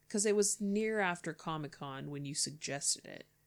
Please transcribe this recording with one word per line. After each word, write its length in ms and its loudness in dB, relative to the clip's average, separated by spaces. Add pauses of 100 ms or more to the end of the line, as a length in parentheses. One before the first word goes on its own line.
'cause 160 2
it 100 6
was 260 4
near 380 2
after 340 0
Comic-Con 800 -6
when 140 -6
you 100 -6
suggested 720 -2
it. 200 -12 (220)